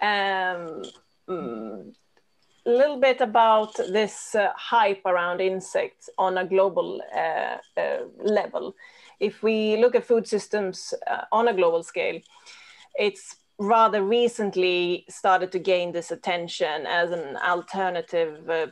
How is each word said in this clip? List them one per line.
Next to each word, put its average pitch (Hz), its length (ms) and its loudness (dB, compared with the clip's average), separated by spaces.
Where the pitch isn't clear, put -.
Um, 190 840 -2
mm, 110 640 -8
a 240 40 2
little 269 280 4
bit 254 220 4
about 220 540 4
this, 208 600 -2
uh, 202 220 2
hype 202 480 0
around 180 360 0
insects - 760 -4
on 185 220 0
a 185 60 0
global, 185 580 0
uh, 160 440 -2
uh, 151 280 -2
level. 190 580 -2
If - 220 -4
we 214 340 2
look 233 200 4
at 220 80 0
food 226 220 2
systems, 196 680 -4
uh, - 260 -4
on 233 160 4
a 226 40 2
global 170 300 2
scale, 165 380 -4
it's - 380 -4
rather 214 440 4
recently 185 1080 0
started 185 440 0
to 180 80 -2
gain 175 320 0
this 165 180 -6
attention 170 760 -4
as 175 260 0
an 151 240 -6
alternative, 170 1120 -2
uh, 160 220 0